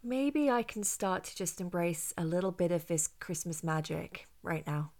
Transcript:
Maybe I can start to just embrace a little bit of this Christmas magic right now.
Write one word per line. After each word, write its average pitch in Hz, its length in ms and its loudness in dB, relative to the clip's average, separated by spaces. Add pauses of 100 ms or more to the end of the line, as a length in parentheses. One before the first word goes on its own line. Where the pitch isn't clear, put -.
Maybe 277 460 2
I 240 120 4
can 214 220 -4
start 190 400 0
to - 120 -12
just 185 240 -4
embrace 175 560 0
a 175 80 0
little 175 280 2
bit 175 180 2
of 170 160 0
this 165 220 0 (100)
Christmas 165 460 -6
magic 160 640 -2 (120)
right 160 260 -4
now. 151 340 -2